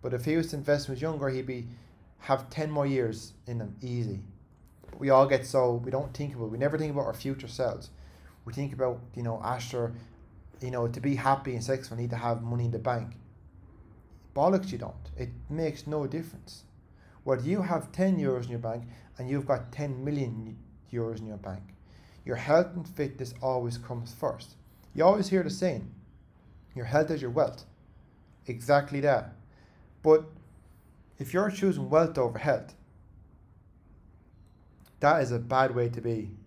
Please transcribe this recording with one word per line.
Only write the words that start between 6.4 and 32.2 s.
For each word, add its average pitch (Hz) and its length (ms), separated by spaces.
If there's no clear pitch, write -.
we 117 60
never 143 200
think 151 160
about 139 120
our 110 80
future 135 360
selves. - 400
We 117 80
think 135 180
about, 123 300
you 120 100
know, 113 200
"Asher, 120 500
you 127 100
know, 120 160
to 120 140
be 139 140
happy 135 380
and 113 80
successful, 131 360
I 120 40
need 120 100
to 120 40
have 117 280
money 120 200
in 120 80
the 117 80
bank." 117 380
Bollocks, 190 380
you - 60
don't. - 400
It 123 140
makes 151 360
no 147 220
difference. - 560
Whether 131 180
you 190 180
have 175 300
ten 185 260
euros 131 280
in 123 60
your 120 80
bank 117 260
and 127 120
you've 139 160
got 123 260
ten 135 320
million 117 540
euros 113 280
in 110 80
your 104 100
bank, 95 240
your 123 120
health 165 380
and 170 120
fitness 127 520
always 123 380
comes 117 340
first. - 440
You 151 80
always 196 260
hear 190 140
the 190 80
saying, 170 400
"Your 123 100
health 156 260
is 143 100
your 123 80
wealth." 131 360
Exactly 139 540
that. 135 340
But 156 240
if 135 120
you're 190 200
choosing 147 400
wealth 165 260
over 120 220